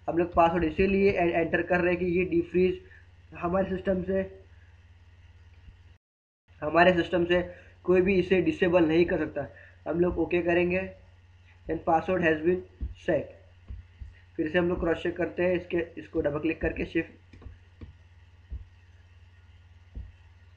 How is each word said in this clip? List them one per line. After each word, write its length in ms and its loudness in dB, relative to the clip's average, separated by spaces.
हम 80 -4
लोग 160 0
password 300 4
इसीलिए 480 2
ए-, 200 0
enter 300 0
कर 200 0
रहे 80 2
हैं 100 0
कि 60 -2
ये 200 0
डिफ्रीज 560 0
हमारे 340 -2
system 340 -2
से, 400 -4
हमारे 320 4
system 320 0
से 380 -2
कोई 180 4
भी 140 2
इसे 260 2
disable 460 2
नहीं 180 4
कर 140 0
सकता। 280 -6
हम 100 -2
लोग 180 0
ओके 240 0
करेंगे, 520 -2
then 200 -6
password 320 0
has 200 2
been 180 2
set। 420 -2
फिर 120 -2
से 100 0
हम 100 2
लोग 100 -2
cross 240 -2
check 140 -4
करते 260 -4
हैं, 120 2
इसके, 220 -4
इसको 240 -6
double 180 -2
click 220 -4
करके 240 -4
शिफ्ट, 260 -4